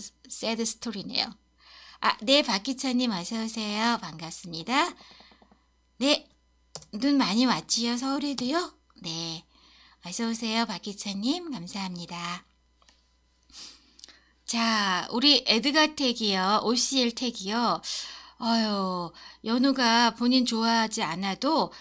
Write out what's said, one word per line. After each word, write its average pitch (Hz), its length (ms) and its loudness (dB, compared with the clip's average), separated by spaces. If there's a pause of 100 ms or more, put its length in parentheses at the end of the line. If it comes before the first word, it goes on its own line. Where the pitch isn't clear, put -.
(280)
새드 226 360 -4
스토리네요. - 640 -4 (720)
아, - 180 0
네, 269 240 4
박기찬님 247 680 0
어서 220 340 -4
오세요. 220 560 -2
반갑습니다. 165 920 -4 (1040)
네, 277 300 2 (640)
눈 269 260 2
많이 226 280 4
왔지요, 233 500 0
서울에도요? 277 760 -2 (300)
네, 165 420 -8 (640)
어서 226 240 -4
오세요, 226 360 0
박기찬님. 208 840 -4
감사합니다. 175 920 -8 (2000)
자, 214 640 2
우리 269 360 6
에드가 294 480 4
택이요, 214 680 2
오씨엘 247 500 2
택이요. 226 680 -2 (560)
어휴, 202 760 0 (320)
연우가 240 680 4
본인 247 320 4
좋아하지 226 560 0
않아도 190 800 0